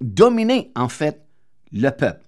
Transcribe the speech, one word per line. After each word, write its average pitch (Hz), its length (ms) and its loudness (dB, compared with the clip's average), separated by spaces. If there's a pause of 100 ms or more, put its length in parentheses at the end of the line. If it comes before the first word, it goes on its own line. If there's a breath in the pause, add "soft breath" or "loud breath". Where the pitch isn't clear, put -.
dominer 226 760 2
en 123 140 -2
fait - 360 -6 (480)
le 127 180 -2
peuple. 135 380 -4